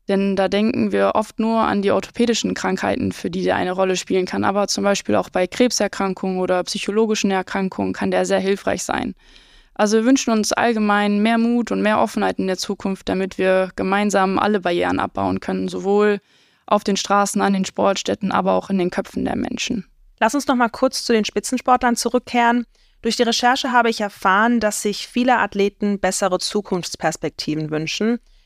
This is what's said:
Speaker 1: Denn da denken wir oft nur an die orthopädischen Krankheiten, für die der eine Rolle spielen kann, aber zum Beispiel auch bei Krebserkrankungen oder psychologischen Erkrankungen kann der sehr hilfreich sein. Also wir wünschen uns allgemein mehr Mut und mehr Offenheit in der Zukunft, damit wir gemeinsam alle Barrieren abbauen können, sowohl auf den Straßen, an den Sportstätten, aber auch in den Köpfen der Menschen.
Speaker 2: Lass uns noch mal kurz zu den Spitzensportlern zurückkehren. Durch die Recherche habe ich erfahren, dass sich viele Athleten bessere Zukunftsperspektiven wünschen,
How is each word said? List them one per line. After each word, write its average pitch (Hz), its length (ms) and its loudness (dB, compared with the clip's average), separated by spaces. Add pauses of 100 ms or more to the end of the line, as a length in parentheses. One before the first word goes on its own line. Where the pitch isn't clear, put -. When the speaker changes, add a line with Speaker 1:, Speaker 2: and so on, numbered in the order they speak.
Speaker 1:
Denn 196 280 0
da 190 100 2
denken 208 460 0
wir 196 220 2
oft 214 220 -2
nur 226 220 0
an 202 220 0
die 196 100 0
orthopädischen 208 640 0
Krankheiten, 190 580 -2
für - 180 -6
die 180 140 -6
der 185 140 0
eine 180 160 -2
Rolle 185 240 0
spielen 185 280 0
kann, 202 200 -4
aber 202 240 0
zum 202 160 -2
Beispiel 202 300 0
auch 190 120 0
bei 185 200 -2
Krebserkrankungen 190 920 0
oder 180 240 0
psychologischen 208 640 0
Erkrankungen 190 640 -2
kann 190 180 -2
der 185 160 2
sehr 190 140 0
hilfreich 196 460 -2
sein. - 300 -4 (580)
Also 214 240 2
wir 220 80 2
wünschen 262 260 4
uns 214 220 0
allgemein 208 680 2
mehr 226 160 2
Mut 233 340 0
und 190 100 -2
mehr 214 180 2
Offenheit 202 400 0
in 190 80 -2
der 185 100 -2
Zukunft, - 520 -6
damit 190 280 -2
wir 185 380 2
gemeinsam 196 640 2
alle 208 220 2
Barrieren 180 380 0
abbauen 190 420 -2
können, 185 260 -4
sowohl 196 540 0 (460)
auf 208 180 0
den 202 100 0
Straßen, 202 460 0
an 196 100 2
den 190 140 0
Sportstätten, 196 640 -2
aber 190 220 2
auch 185 160 -2
in 196 80 0
den 180 140 0
Köpfen - 340 -6
der - 100 -4
Menschen. - 500 -4 (360)
Speaker 2:
Lass 220 120 2
uns 285 140 -2
noch 277 80 2
mal 240 140 2
kurz - 340 -2
zu - 80 0
den 220 140 4
Spitzensportlern 247 720 0
zurückkehren. 240 680 0 (360)
Durch 226 160 -2
die 247 60 4
Recherche 247 500 0
habe 233 160 4
ich 226 100 -2
erfahren, 214 640 2
dass 208 200 -2
sich - 240 -4
viele 247 320 2
Athleten 202 640 0
bessere 185 400 0
Zukunftsperspektiven 160 1300 -4
wünschen, 180 480 -2 (260)